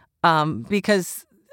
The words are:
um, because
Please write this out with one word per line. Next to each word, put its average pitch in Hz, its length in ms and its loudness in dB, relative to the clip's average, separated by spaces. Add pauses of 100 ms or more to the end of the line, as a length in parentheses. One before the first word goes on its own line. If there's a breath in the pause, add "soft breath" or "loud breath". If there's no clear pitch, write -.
(240 soft breath)
um, 156 400 2
because 196 640 -2 (280)